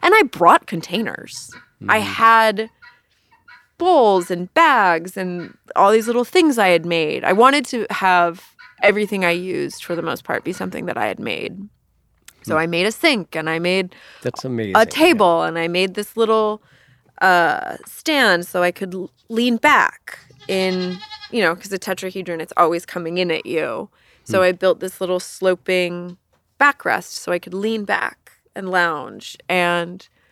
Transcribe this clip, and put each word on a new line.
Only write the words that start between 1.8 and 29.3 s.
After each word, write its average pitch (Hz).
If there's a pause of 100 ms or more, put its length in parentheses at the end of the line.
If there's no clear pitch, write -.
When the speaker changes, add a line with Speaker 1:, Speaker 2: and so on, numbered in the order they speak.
Speaker 1:
I 214
Speaker 2:
Mm-hmm. 202
Speaker 1:
had 220 (1040)
bowls 226
and 180
bags 196
and 180 (200)
all 196
these 220
little 240
things 302
I 202
had 170
made. 165
I -
wanted 262
to 226
have 180 (400)
everything 202
I 175
used, 170
for 175
the 165
most 160
part, -
be 180
something 185
that -
I 107
had 101
made. 117 (760)
So -
Speaker 2:
Hmm. 156
Speaker 1:
I 165
made 170
a 226
sink 247
and 160
I 160
made 180 (280)
Speaker 2:
That's -
amazing. 113
Speaker 1:
a 214
Speaker 2:
Yeah. 226
Speaker 1:
table 214
and 165
I 165
made 180
this 208
little, 220 (580)
uh, 175 (100)
stand 214
so 180
I 175
could 185
l-, 185 (180)
lean 233
back 226 (300)
in, 185 (320)
you 233
know, 170
'cause 190
the 196
tetrahedron, 185
it's 151
always 170
coming 170
in 180
at -
you. 151 (340)
So -
Speaker 2:
Hmm. 185
Speaker 1:
I 180
built 180
this 185
little 180
sloping 180 (440)
backrest 180
so -
I 180
could 180
lean 214
back - (220)
and 190
lounge. 156 (120)